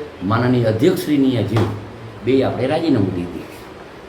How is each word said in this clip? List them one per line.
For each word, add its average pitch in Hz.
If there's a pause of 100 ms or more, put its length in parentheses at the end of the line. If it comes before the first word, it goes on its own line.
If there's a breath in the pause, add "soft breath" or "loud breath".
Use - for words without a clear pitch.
(240)
માનનીય 120
અધ્યક્ષશ્રીની 131
અહીંયા 107
જઈ 107 (600)
બે 131
આપણે 104
રાજીનામું 131
દઈ 87
દઈએ. 87 (640)